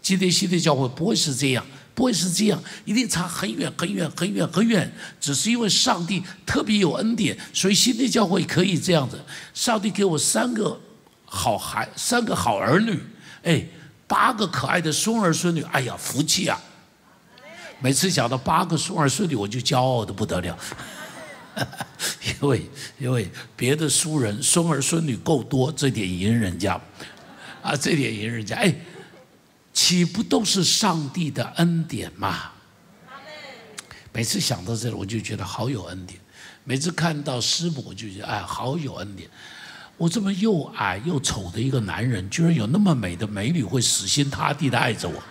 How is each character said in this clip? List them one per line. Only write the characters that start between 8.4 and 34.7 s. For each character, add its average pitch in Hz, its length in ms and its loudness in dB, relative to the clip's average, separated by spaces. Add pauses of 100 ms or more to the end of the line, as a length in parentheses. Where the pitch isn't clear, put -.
可 180 200 2
以 190 120 2
这 175 160 2
样 143 160 4
子。 - 100 -10 (360)
上 220 260 2
帝 208 80 0
给 196 160 2
我 165 140 4
三 240 360 2
个 208 260 -2 (440)
好 - 320 0
孩-， - 400 -4
三 240 280 0
个 208 100 0
好 110 240 2
儿 117 220 4
女， 220 200 0 (440)
哎， 165 200 2 (440)
八 208 240 4
个 214 160 0
可 127 180 -2
爱 180 140 2
的 165 100 -2
孙 226 300 0
儿 175 120 4
孙 170 220 2
女， 156 160 -2
哎 139 120 0
呀， 120 140 -6
福 - 260 -4
气 170 260 2
啊！ 104 120 -2 (1200)
每 131 120 2
次 185 180 2
讲 139 180 2
到 127 80 0
八 165 280 2
个 160 120 0
孙 - 220 -2
儿 143 100 4
孙 185 200 0
女， 147 80 0
我 101 100 -2
就 113 140 -4
骄 127 180 2
傲 127 260 2
得 - 80 -8
不 101 140 -2
得 85 140 -2
了。 87 180 -6 (960)
<laughs> 202 80 -2 (800)
因 143 80 2
为， 113 200 2 (300)
因 127 120 -2
为 113 200 0 (240)
别 - 220 2
的 156 120 0
叔 156 300 2
人 110 240 0
孙 170 260 4
儿 139 140 2
孙 160 240 0
女 120 120 0
够 139 240 2
多， 127 280 2
这 139 200 0
点 101 180 -2
赢 95 280 2
人 92 220 0
家， 92 220 0 (840)
啊， 147 140 0
这 - 180 2
点 123 180 0
赢 110 180 -4
人 113 140 -6
家。 110 120 -4
哎， 196 180 4 (1000)
岂 175 320 4
不 180 180 -2
都 254 220 2
是 190 180 2
上 160 480 2
帝 156 200 -2
的 123 140 -2 (120)
恩 170 280 4
典 90 320 -6
吗？ 98 360 -4 (1600)
每 117 100 -2
次 151 160 -2
想 95 260 -2
到 113 120 -4